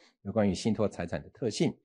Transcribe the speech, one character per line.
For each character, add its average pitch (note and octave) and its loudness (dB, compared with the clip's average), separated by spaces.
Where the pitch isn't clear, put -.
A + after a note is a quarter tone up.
有 G2+ -8
关 G#2 4
于 F2+ 4
信 G#2+ 0
托 G2+ 2
财 - -6
产 E2 -6
的 - -16
特 - -4
性。 B2+ 0